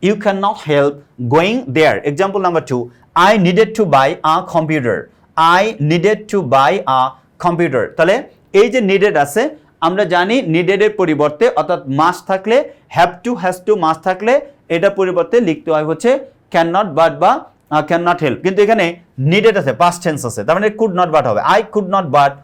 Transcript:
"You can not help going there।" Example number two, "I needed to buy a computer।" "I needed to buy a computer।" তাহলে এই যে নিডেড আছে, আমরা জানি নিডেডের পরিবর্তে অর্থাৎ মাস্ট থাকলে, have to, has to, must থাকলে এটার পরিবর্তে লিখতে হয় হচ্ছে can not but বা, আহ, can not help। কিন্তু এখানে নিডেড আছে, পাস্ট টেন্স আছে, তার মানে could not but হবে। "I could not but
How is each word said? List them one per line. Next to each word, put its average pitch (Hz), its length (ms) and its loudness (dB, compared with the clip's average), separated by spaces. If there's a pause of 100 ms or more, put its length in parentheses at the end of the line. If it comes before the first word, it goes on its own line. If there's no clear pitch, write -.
"You 208 80 2 (100)
can 196 200 0
not 214 120 -2 (140)
help 143 220 2 (420)
going 190 220 2 (200)
there।" 143 200 4 (140)
Example 190 340 -2
number 170 260 -2
two, 123 100 -2 (340)
"I 196 220 4
needed 185 400 2
to 220 60 2 (120)
buy 135 140 4 (140)
a 156 120 2 (200)
computer।" 151 420 -2 (380)
"I 170 260 4 (200)
needed 170 360 0 (140)
to 208 60 -2 (180)
buy 139 180 4 (140)
a 131 140 0 (440)
computer।" 165 380 0 (140)
তাহলে 190 260 2 (300)
এই 208 160 4
যে 247 120 0
নিডেড 190 360 2
আছে, 208 320 0 (300)
আমরা 185 260 0
জানি 185 360 0
নিডেডের 180 480 0
পরিবর্তে 196 680 0
অর্থাৎ 156 320 -2
মাস্ট 160 400 -2
থাকলে, 208 420 -2 (280)
have 180 160 2 (120)
to, 240 60 -4 (120)
has 180 120 -2 (120)
to, 214 80 2
must 160 280 -2
থাকলে 214 380 0 (280)
এটার 170 220 2
পরিবর্তে 190 480 0
লিখতে 160 320 -2
হয় 156 140 0
হচ্ছে 190 340 0 (340)
can 165 180 2
not 196 160 0 (120)
but 160 140 4
বা, 196 320 0 (240)
আহ, 151 220 0
can 170 160 0
not 175 160 0
help। 127 200 -2
কিন্তু 190 180 0
এখানে 196 340 0 (220)
নিডেড 202 400 2
আছে, 139 160 -2
পাস্ট 170 300 0
টেন্স 147 220 -4
আছে, 113 180 -6
তার 156 120 0
মানে 208 120 -2
could 214 320 -2
not 175 160 0
but 143 100 2
হবে। 104 160 0
"I 185 200 2 (120)
could 202 220 -2
not 190 100 0 (120)
but 139 140 4 (120)